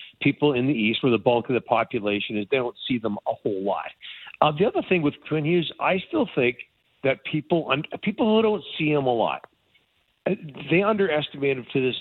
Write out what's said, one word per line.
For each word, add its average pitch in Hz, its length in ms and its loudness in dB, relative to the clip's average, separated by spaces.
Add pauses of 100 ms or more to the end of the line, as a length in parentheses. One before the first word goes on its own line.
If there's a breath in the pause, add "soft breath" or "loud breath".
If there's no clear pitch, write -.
(220 loud breath)
people 143 320 2
in 127 140 0
the 147 60 2
East, 110 300 0
where 127 80 4
the 113 60 4
bulk 120 320 2
of 127 60 2
the 110 60 0
population 107 760 -2
is, 101 140 -4
they 135 60 4
don't 123 180 -2 (120)
see 127 100 0
them 104 200 -4 (100)
a 113 60 0
whole 98 300 -4
lot. 90 280 -4 (500 loud breath)
Uh, 151 160 4
the 190 80 2
other 320 220 0
thing 180 140 2
with 143 120 2 (140)
Quinn 156 180 -2
Hughes, 165 340 2
I 180 280 0
still 294 260 0
think 123 240 2 (460)
that 131 220 0
people 156 440 0
un-, 139 140 0 (180)
people 214 320 2
who 220 80 6
don't 214 220 2 (140)
see 151 120 0
him 147 160 2
a 123 80 2
lot, 82 300 0 (840)
uh, 190 100 0 (360)
they 175 100 4
underestimate 151 760 0
him 120 160 -8
to 135 80 2
this 123 200 0